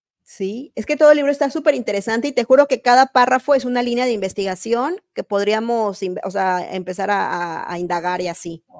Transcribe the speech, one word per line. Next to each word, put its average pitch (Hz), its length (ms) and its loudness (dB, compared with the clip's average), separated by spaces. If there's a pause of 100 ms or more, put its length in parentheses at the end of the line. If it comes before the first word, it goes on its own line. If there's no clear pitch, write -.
(240)
Sí, 214 500 -10
es - 120 -8
que 294 100 -2
todo 302 160 8
el 294 60 8
libro 277 120 2
está 285 200 0
superinteresante 233 760 -2
y 285 60 -4
te 240 100 0
juro 269 240 6
que 269 160 -2
cada 254 240 6
párrafo 254 480 2
es 254 100 0
una 247 180 -2
línea 240 240 -2
de 240 60 0
investigación 208 880 -4 (140)
que 208 80 -6
podríamos, 214 800 -2
inve-, 185 220 -6
o 185 80 -6
sea, 185 420 -2
empezar 185 380 -6
a, 175 500 -4
a, - 100 -10
a 175 60 -8
indagar 175 420 -4
y 180 80 -6
así. 165 360 -10 (160)